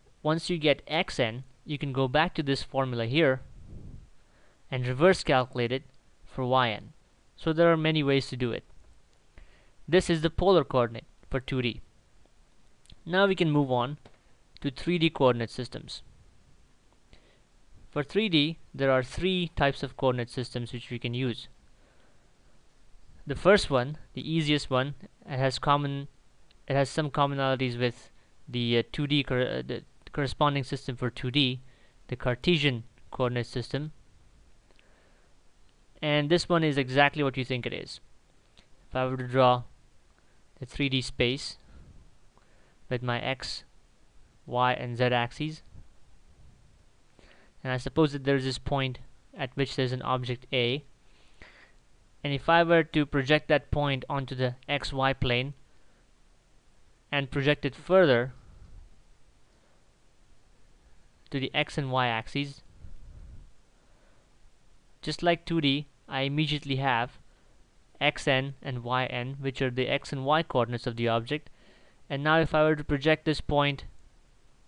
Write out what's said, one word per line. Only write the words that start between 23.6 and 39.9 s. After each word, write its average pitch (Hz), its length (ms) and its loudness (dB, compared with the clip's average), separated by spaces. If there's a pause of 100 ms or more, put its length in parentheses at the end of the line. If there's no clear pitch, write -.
one, 135 280 0 (160)
the 127 140 -10
easiest 151 440 0
one, 131 240 0 (340)
it 139 80 -6
has 135 220 0
common, 139 480 0 (600)
it 135 80 -2
has 139 140 2
some 151 220 -2
commonalities 135 680 0
with 123 300 -2 (380)
the, 120 300 0
uh, 113 140 4
two 147 160 -2
D 143 160 2
cor-, 127 180 0
uh, 127 240 -2
the - 180 -8 (280)
corresponding 143 520 0
system 135 320 -6
for 123 140 -4
two 127 220 -6
D, 127 300 0 (460)
the 127 80 -6
Cartesian 131 680 0 (280)
coordinate 120 360 -2
system. 135 440 -6 (2000)
And 147 280 0
this 170 180 4
one 165 160 2
is 147 140 2
exactly 143 460 2
what 135 140 -2
you 131 60 -4
think 123 220 -6
it 117 80 -6
is. - 260 -12 (920)
If - 60 -12
I 131 100 0
were 131 120 -4
to 127 100 -8
draw 123 360 6 (960)